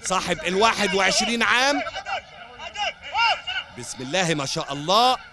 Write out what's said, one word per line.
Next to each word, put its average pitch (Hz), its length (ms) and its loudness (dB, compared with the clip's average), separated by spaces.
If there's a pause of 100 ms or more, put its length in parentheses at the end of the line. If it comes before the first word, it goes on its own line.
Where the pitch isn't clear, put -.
صاحب 180 420 0
الواحد 196 480 2
وعشرين 196 480 2
عام. 254 400 2 (2000)
بسم 120 240 -10
الله 165 320 0
ما 143 120 -2
شاء 143 260 -6
الله 202 440 4 (160)